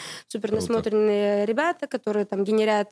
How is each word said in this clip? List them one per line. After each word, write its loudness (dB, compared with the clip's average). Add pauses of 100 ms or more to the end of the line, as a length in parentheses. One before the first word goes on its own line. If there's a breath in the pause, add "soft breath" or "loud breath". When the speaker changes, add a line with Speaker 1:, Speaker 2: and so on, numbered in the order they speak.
(280 loud breath)
Speaker 1:
супер -6
насмотренные 2
Speaker 2:
Круто. 0
Speaker 1:
ребята, -2
которые -2
там -2
генерят, 2